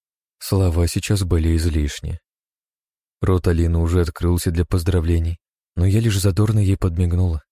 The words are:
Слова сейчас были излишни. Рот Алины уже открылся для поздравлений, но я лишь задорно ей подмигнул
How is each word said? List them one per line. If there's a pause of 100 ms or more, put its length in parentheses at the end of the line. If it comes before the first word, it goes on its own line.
(400)
Слова
сейчас
были
излишни. (1040)
Рот
Алины
уже
открылся
для
поздравлений, (360)
но
я
лишь
задорно
ей
подмигнул (100)